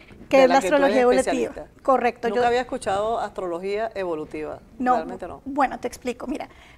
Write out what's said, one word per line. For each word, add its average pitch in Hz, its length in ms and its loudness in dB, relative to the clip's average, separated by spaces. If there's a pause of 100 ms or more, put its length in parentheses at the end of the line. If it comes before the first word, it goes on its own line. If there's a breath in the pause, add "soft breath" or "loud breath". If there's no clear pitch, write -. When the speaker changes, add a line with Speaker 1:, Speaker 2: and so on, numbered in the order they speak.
(280)
Speaker 1:
¿Qué 269 100 6
Speaker 2:
de 269 60 10
Speaker 1:
es 254 40 6
Speaker 2:
la 262 80 4
Speaker 1:
la 277 40 6
Speaker 2:
que 269 80 -2
tú 294 60 4
eres 277 100 4
Speaker 1:
astrología 269 180 4
evolutiva? 247 300 4
Speaker 2:
especialista? - 500 -6
Speaker 1:
Correcto, 240 460 0
Speaker 2:
Nunca 240 120 0
Speaker 1:
yo 240 60 2
Speaker 2:
había 240 140 2
escuchado 220 600 -4
astrología 196 760 -6
evolutiva, 156 640 -6 (200)
Speaker 1:
No, 254 180 2
Speaker 2:
realmente - 320 -8
no. - 160 -16
Speaker 1:
bueno, 269 340 -2
te - 100 -10
explico, - 380 -10
mira, 254 220 -8 (300 loud breath)